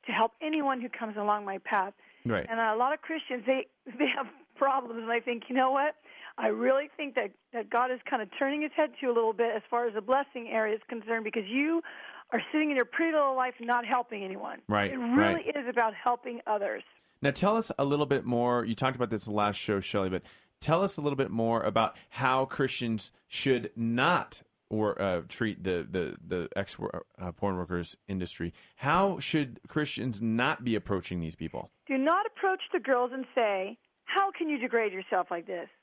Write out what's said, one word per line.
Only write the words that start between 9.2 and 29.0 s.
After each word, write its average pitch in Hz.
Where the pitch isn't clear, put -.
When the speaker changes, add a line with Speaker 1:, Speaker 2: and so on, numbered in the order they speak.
Speaker 1:
bit 233
as 202
far 240
as 208
the 220
blessing 247
area 220
is 214
concerned, 226
because 214
you 302
are 226
sitting 302
in 277
your 247
pretty 330
little 277
life 254
not 240
helping 240
anyone. 196
Speaker 2:
Right, 208
Speaker 1:
It 269
really 285
Speaker 2:
right. 302
Speaker 1:
is 262
about 226
helping 247
others. 202
Speaker 2:
Now, 139
tell 202
us 226
a 139
little 143
bit 131
more. 120
You 113
talked 131
about 120
this 107
last 104
show, 98
Shelley, 95
but 90
tell 165
us 190
a 160
little 143
bit 131
more 113
about 107
how 131
Christians 123
should 123
not 120
wor-, 107
uh, 90
treat 107
the, 87
the, 85
the 90
ex -
wor-, -
uh, 90
porn 98
workers 87
industry. 90
How 170